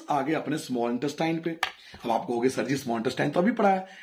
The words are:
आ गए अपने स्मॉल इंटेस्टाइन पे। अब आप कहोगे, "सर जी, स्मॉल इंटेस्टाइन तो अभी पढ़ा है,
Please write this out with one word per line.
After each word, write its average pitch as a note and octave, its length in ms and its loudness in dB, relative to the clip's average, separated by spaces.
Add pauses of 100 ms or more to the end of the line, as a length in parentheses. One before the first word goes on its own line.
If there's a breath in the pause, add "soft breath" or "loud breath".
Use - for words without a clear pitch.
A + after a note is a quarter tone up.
आ C#3+ 120 2
गए C#3+ 120 0
अपने C#3 240 -2
स्मॉल A#2+ 340 -2
इंटेस्टाइन D3+ 480 -2
पे। E3 200 -4 (460 loud breath)
अब A#2 60 0
आप A#2 100 4
कहोगे, A#2+ 280 2
"सर A2+ 160 -2
जी, C#3 120 0
स्मॉल A#2 200 -2
इंटेस्टाइन B2+ 340 0
तो F3 80 2
अभी G3 120 4
पढ़ा - 180 4
है, F#3+ 180 2 (160 loud breath)